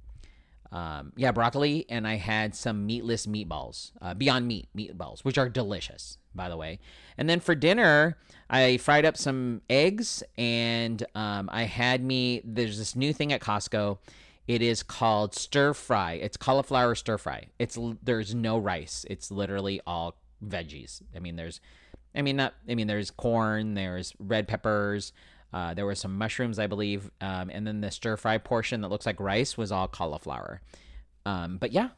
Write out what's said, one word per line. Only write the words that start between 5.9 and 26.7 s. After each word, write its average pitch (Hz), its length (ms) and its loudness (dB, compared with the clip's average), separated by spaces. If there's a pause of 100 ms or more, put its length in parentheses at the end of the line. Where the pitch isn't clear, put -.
by 92 140 -6
the 85 80 -6
way. 80 220 -8 (380)
And 151 120 0
then 170 100 4
for 170 160 2
dinner, 160 600 6 (320)
I 127 280 6
fried 147 280 6
up 156 100 4
some 127 540 -2
eggs, 196 520 4 (160)
and, 117 680 0 (100)
um, 101 380 -2
I 117 100 0
had 123 400 2
me, 127 400 2
there's 110 340 -2
this 107 180 -6
new 139 180 2
thing 147 180 -2
at 131 80 2
Costco. 104 600 0 (480)
It 120 140 2
is 117 220 2
called 107 500 2
stir 143 400 2
fry. 95 400 0
It's 85 220 -4
cauliflower 131 600 4
stir 110 220 -2
fry. - 300 -8 (100)
It's - 200 -4
l-, 117 260 -4
there's 110 320 0
no 113 220 2
rice. 90 520 -2
It's - 220 -10
literally 98 560 -2
all 85 300 -4 (280)
veggies. 82 560 -10 (140)
I 82 40 -12
mean, 85 180 -8
there's 82 240 -10 (540)
I 143 60 -2
mean, 139 140 0
not, 135 180 0 (160)
I 120 60 -2
mean, 110 120 0
there's 104 240 -2
corn, 110 600 0
there's 90 460 -4
red 104 280 0
peppers, 104 640 0 (400)
uh, 85 200 -4
there 101 120 -2
were 101 100 -2
some 95 220 -4
mushrooms, 110 420 -2
I 107 80 2
believe, 101 440 -2 (100)